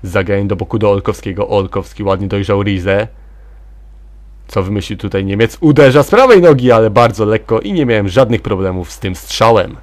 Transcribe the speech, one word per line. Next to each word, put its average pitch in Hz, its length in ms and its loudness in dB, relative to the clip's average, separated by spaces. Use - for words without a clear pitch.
Zagranie 98 420 -2
do 98 120 -4
boku 95 220 -6
do 104 120 2
Olkowskiego, 101 580 -4
Olkowski 98 540 -6
ładnie 95 260 -4
dojrzał 101 340 -2
Rize. 98 460 -2
Co 98 140 -4
wymyślił 98 360 -6
tutaj 98 260 -4
Niemiec? 101 360 -2
Uderza 147 420 4
z - 80 -2
prawej 226 320 6
nogi, 127 300 4
ale 110 180 4
bardzo 113 340 2
lekko 110 360 -2
i 202 120 -8
nie 160 140 0
miałem 107 220 0
żadnych 110 340 0
problemów 92 500 -6
z - 60 -20
tym 95 180 -6
strzałem. - 680 0